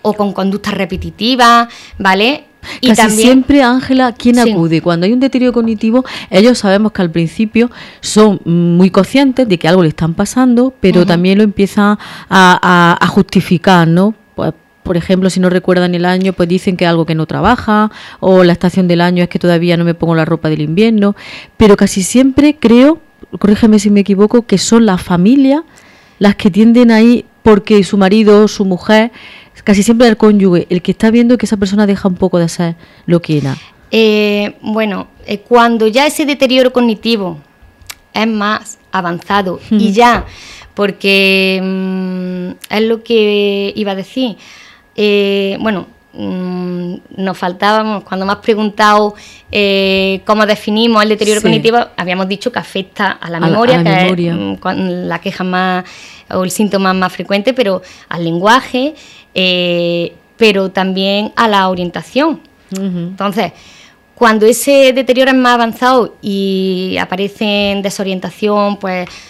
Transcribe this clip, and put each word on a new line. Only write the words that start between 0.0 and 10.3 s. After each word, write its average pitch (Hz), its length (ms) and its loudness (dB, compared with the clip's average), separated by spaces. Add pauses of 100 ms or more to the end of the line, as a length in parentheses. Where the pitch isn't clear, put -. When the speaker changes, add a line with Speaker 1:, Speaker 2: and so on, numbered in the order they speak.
Speaker 1:
o 214 120 -2
con 202 180 -4
conductas 196 420 -6
repetitivas, 233 920 0 (300)
¿vale? 208 480 -2 (340)
Y 254 80 0
Speaker 2:
Casi 226 140 4
Speaker 1:
también 220 260 2
Speaker 2:
siempre, 262 340 4
Ángela, 254 520 0
¿quién 240 220 0
Speaker 1:
Sí. 233 160 2
Speaker 2:
acude? 165 300 0
Cuando 170 240 -2
hay 208 60 2
un 254 80 0
deterioro 254 320 0
cognitivo, 226 540 -2 (240)
ellos 220 300 4
sabemos 202 340 0
que 202 80 -4
al 170 100 -2
principio 220 580 -2 (300)
son 214 460 2
muy 175 460 2
conscientes 254 580 2
de 170 100 0
que 160 80 -2
algo 180 160 4
le 156 60 2
están 165 240 -4
pasando, 254 680 0